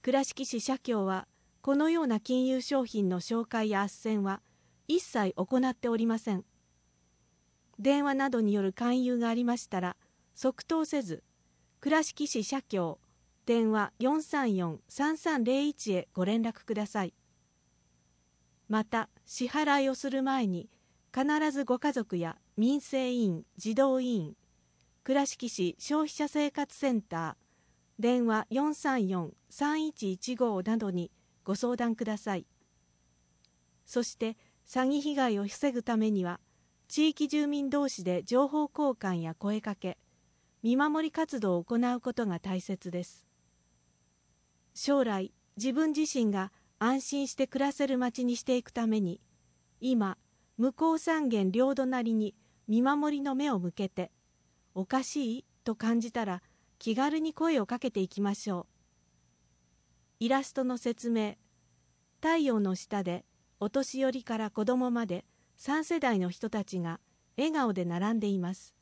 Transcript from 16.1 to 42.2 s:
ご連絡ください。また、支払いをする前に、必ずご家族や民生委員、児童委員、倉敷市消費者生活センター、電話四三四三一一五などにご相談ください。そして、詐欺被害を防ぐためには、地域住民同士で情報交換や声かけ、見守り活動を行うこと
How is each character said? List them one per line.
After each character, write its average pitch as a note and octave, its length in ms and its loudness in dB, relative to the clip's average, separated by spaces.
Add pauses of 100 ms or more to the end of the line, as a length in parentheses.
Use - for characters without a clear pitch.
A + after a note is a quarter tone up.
ご F#3 120 0
連 A3+ 160 2
絡 A3+ 240 -4
く A#3 80 -4
だ G#3 120 -2
さ G3 200 -4
い。 - 80 -10 (1500)
ま G#3+ 160 0
た、 A3 260 -4 (160)
支 - 200 -6
払 C#4+ 380 2
い C4+ 60 2
を C4 60 -2
す C#4 140 -4
る C4+ 120 0
前 C4 260 0
に、 F3 220 -4 (460)
必 D4+ 360 2
ず C#4 140 -2
ご B3 140 0
家 D4 120 2
族 G#3+ 260 -2
や E3+ 200 -4 (200)
民 C4 240 4
生 B3+ 300 -2
委 A#3+ 120 0
員、 F3 220 0 (120)
児 G#3+ 180 -4
童 C4 240 4
委 B3+ 80 -2
員、 F#3 260 -2 (680)
倉 C#4 220 2
敷 B3 240 -8
市 F3+ 300 -2
消 D4+ 220 0
費 D4+ 80 -2
者 D4 180 -4
生 D4 240 0
活 - 260 -6
セ C4+ 140 0
ン A3 100 0
タ E3 360 -6 (640)
ー、 - 20 -4
電 A#3+ 240 2
話 A3 240 2
四 D4 260 0
三 B3+ 320 0
四 F3+ 260 -4 (160)
三 D#4 380 -2
一 G#3 240 -4
一 A#3+ 240 -6
五 A3 260 0
な G#3+ 160 0
ど G#3 140 -2
に F3 200 -4 (320)
ご G3 120 -2
相 A#3+ 200 -2
談 A#3 200 0
く A3 100 -6
だ G#3+ 120 -4
さ G3+ 180 -4
い。 F3 100 -6 (1400)
そ A#3+ 180 -2
し - 140 -8
て、 A3 200 -4 (300)
詐 C4 200 0
欺 C#4+ 140 2
被 D4 140 -2
害 A#3+ 240 2
を G3+ 80 -2
防 C#4+ 240 0
ぐ A#3+ 100 -2
た A#3 160 0
め A3 140 2
に F#3+ 140 2
は、 F3 140 -6 (480)
地 D#4 220 4
域 D4 180 -2
住 D4 200 0
民 C#4+ 220 -2
同 C#4+ 180 2
士 F#3+ 160 -6
で F3+ 200 0
情 B3+ 240 4
報 D4 240 0
交 D4 180 0
換 F#3 320 -2
や D#3+ 120 -4
声 G#3 280 -2
か G3+ 140 -6
け、 - 220 -8 (640)
見 A#3 140 2
守 D4+ 320 2
り D4+ 40 -2
活 D#4 280 -2
動 F#3+ 180 2
を F3 60 -2
行 A#3 140 -2
う B3 240 0
こ B3 120 -4
と A#3 140 -2